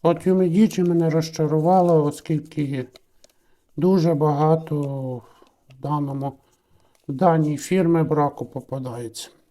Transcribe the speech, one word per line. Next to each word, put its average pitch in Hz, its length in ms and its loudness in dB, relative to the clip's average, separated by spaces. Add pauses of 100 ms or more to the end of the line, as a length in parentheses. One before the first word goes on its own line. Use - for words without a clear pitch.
От 170 240 0
Юмідічі 185 560 2
мене 170 280 2
розчарувало, 160 920 2
оскільки 147 840 -4 (880)
дуже 170 380 2
багато 156 640 0 (920)
в 131 120 -20
даному, 139 500 -4 (760)
в 147 40 -6
даній 156 440 2
фірмі 165 460 2
браку 147 440 -2
попадається. 127 840 -12 (200)